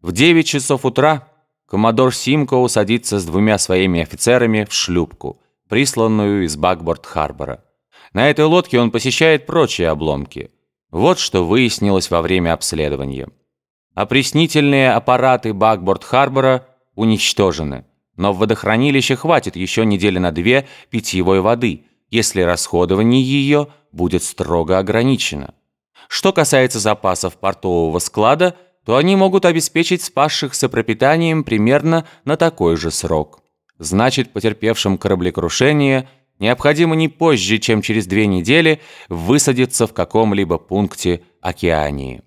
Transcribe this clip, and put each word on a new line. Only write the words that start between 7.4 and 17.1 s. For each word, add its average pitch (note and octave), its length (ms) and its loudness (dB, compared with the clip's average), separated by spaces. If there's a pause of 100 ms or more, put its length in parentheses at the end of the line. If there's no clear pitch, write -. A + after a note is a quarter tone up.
На B2 180 0
этой D3+ 160 2
лодке D#3+ 340 2
он A#2 120 2
посещает C3 540 0
прочие B2+ 420 0
обломки. D2+ 640 -6 (400)
Вот B2 260 2
что - 280 -2
выяснилось G2+ 680 0
во E2+ 100 0
время E2+ 320 0
обследования. C#2 760 -6 (640)
Опреснительные C#3 1000 2
аппараты A#2+ 600 2
Бакборд-Харбора B2+ 1120 0 (280)
уничтожены, F2 920 0 (320)